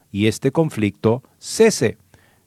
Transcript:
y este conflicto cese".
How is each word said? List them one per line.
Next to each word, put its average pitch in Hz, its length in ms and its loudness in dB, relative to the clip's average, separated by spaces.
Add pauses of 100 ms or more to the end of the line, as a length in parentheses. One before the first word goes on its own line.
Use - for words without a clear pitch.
(100)
y 101 160 0
este 120 240 -2
conflicto 117 720 -2 (160)
cese". - 600 0 (480)